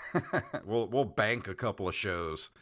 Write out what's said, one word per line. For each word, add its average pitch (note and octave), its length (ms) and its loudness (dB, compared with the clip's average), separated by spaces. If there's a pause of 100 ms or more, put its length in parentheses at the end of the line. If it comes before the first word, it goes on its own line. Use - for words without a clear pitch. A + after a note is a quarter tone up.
(120)
<laughs> E3+ 80 2 (460)
We'll, A2 220 2
we'll B2+ 180 4
bank A2+ 420 2
a F2+ 60 -4
couple G2+ 340 0
of E2+ 60 -2
shows E2+ 560 -2 (100)